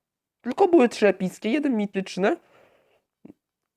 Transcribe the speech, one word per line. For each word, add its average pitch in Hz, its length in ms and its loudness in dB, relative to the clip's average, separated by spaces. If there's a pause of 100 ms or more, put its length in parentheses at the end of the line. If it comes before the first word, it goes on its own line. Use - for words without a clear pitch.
(420)
Tylko 262 260 0
były 330 220 4
trzy - 180 0
epickie, 185 420 -4
jeden 277 280 -2
mityczny. 202 600 -4 (1400)